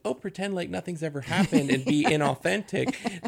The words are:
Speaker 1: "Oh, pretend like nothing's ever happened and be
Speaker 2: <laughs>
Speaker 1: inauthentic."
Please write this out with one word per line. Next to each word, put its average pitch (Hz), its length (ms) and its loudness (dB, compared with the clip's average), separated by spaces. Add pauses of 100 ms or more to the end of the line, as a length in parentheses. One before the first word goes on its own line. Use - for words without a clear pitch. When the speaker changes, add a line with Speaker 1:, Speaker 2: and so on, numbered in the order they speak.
Speaker 1:
"Oh, - 120 -2
pretend 196 400 -6
like 175 140 -4
nothing's 175 340 -6
ever 143 180 -6
happened 147 480 2
and 131 160 2
be - 180 4
Speaker 2:
<laughs> - 60 4
Speaker 1:
inauthentic." 156 840 0 (320)